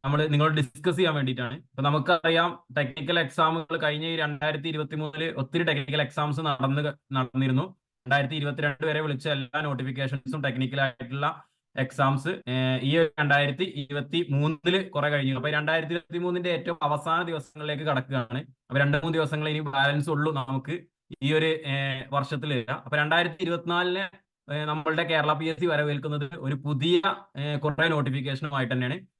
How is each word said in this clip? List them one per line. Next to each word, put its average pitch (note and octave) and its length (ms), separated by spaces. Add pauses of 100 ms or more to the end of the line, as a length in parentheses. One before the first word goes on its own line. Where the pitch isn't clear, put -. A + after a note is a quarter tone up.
നമ്മൾ D3 220
നിങ്ങളോട് D3+ 280
ഡിസ്കസ് D3+ 420
ചെയ്യാൻ E3 180
വേണ്ടിയിട്ടാണ്. B2+ 400
ഇപ്പൊ - 280
നമുക്കറിയാം, E3 800 (140)
ടെക്നിക്കൽ D3 420
എക്സാമുകൾ D#3+ 560
കഴിഞ്ഞ D3+ 300
ഈ E3 100
രണ്ടായിരത്തി D3+ 520
ഇരുപത്തിമൂന്നില് D3+ 680
ഒത്തിരി C#3 280
ടെക്നിക്കൽ D3 400
എക്സാംസ് D3 380
നടന്ന് C#3 420
ക-, D3 140 (160)
നടന്നിരുന്നു. C3 500 (100)
രണ്ടായിരത്തി C#3 600
ഇരുപത്തിരണ്ട് C#3+ 520
വരെ D3+ 140
വിളിച്ച D3 280
എല്ലാ C#3 320
നോട്ടിഫിക്കേഷൻസും C3+ 840
ടെക്നിക്കൽ C3 380
ആയിട്ടുള്ള C3+ 600 (360)
എക്സാംസ്, C3+ 500
ഏർ, C3 540
ഈ C#3+ 160
ഒരു D#3+ 120 (100)
രണ്ടായിരത്തി C#3+ 420
ഇരുപത്തിമൂന്നില് D3+ 1300
കുറെ D3 180
കഴിഞ്ഞു. C#3 260
അപ്പൊ C3+ 160
രണ്ടായിരത്തി D3+ 420
ഇരുപത്തിമൂന്നിന്റെ F3 580
ഏറ്റവും E3+ 320
അവസാന D3+ 400
ദിവസങ്ങളിലേക്ക് D3+ 640
കടക്കുകയാണ്. C3 560
അപ്പൊ - 380
രണ്ട് C#3+ 180
മൂന്ന് D#3 220
ദിവസങ്ങൾ D3+ 300
ഇനി D3+ 120
ബാലൻസ് C#3+ 500
ഉള്ളൂ D3+ 220
നമുക്ക് C#3 480 (420)
ഈ C#3 100
ഒരു, D#3 140
ഏർ, C#3 680
വർഷത്തിൽ C#3+ 420
വരിക. A#2 160
അപ്പൊ D3 260
രണ്ടായിരത്തി D#3+ 440
ഇരുപത്തിനാലിന്, F3 680 (440)
ഏർ, D3+ 140
നമ്മളുടെ D#3 360
കേരള D#3 300
പി D3+ 120
എസ് D#3+ 160
സി F3+ 60
വരവേൽക്കുന്നത് D3 720
ഒരു C3+ 160
പുതിയ, D3 480 (340)
ഏർ, D3 220
കുറെ D3 300
നോട്ടിഫിക്കേഷനുമായിട്ട് C3+ 840
തന്നെയാണ്. B2+ 260 (200)